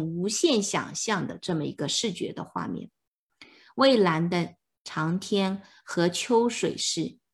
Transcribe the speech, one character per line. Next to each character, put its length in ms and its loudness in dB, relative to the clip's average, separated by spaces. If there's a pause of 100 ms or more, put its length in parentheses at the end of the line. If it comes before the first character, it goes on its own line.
无 220 -2
限 340 2
想 320 -2
象 320 -2
的 100 -8
这 160 -4
么 120 0
一 80 -4
个 160 -4
视 240 -2
觉 180 -6
的 140 -10
画 220 -6
面。 220 -8 (840)
蔚 220 6
蓝 320 4
的 260 -2 (300)
长 340 -2
天 420 0 (220)
和 240 2
秋 400 2
水 300 -2
是 400 -4 (160)